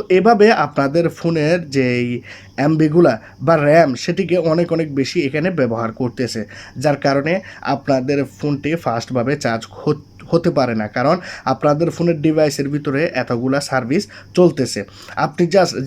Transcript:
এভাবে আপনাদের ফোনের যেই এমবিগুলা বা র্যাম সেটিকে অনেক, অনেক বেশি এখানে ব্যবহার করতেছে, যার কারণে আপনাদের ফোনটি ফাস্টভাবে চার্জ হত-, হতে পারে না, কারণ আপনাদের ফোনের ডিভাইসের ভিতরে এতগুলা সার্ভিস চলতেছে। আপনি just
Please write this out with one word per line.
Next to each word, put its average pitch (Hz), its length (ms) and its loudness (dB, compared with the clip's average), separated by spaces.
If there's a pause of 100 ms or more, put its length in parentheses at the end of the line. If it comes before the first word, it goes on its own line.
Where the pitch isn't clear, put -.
এভাবে 208 420 6
আপনাদের 147 580 0
ফোনের 165 600 -2
যেই 123 520 0 (360)
এমবিগুলা 156 560 4 (280)
বা 160 140 4
র্যাম 151 400 4
সেটিকে 175 420 -2
অনেক, 165 380 2
অনেক 156 200 -2
বেশি 135 220 -2 (100)
এখানে 151 240 -2
ব্যবহার 117 400 -2
করতেছে, 117 500 -4 (360)
যার 143 280 0
কারণে 139 280 0 (280)
আপনাদের 139 640 -2 (140)
ফোনটি 147 360 -2
ফাস্টভাবে 123 600 -2
চার্জ 117 280 -4 (160)
হত-, - 520 -6
হতে 165 260 2
পারে 123 180 0
না, 107 120 -4
কারণ 131 280 0 (300)
আপনাদের 147 440 0
ফোনের 170 320 -2
ডিভাইসের 151 480 0
ভিতরে 147 320 -2 (200)
এতগুলা 127 400 -2
সার্ভিস 135 420 -2 (300)
চলতেছে। - 460 2 (360)
আপনি 160 320 0
just 175 260 2 (140)